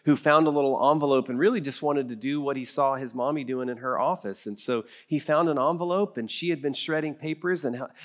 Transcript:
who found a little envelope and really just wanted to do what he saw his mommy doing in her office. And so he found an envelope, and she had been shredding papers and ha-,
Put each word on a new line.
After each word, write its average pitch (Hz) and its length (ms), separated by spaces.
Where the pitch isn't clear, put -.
who 147 120
found 156 300
a 151 40
little 139 400
envelope 143 380
and 123 100
really 208 220
just 139 220
wanted 143 260
to 120 80
do 139 240
what 139 160
he 127 80
saw 135 300
his 131 200
mommy 143 300
doing 127 240
in 123 80
her 123 240
office. 131 460
And 104 120
so 117 280
he 151 120
found 156 300
an 143 100
envelope, 175 580
and 113 120
she - 200
had 156 140
been 143 100
shredding 156 420
papers 160 500
and 120 120
ha-, 131 120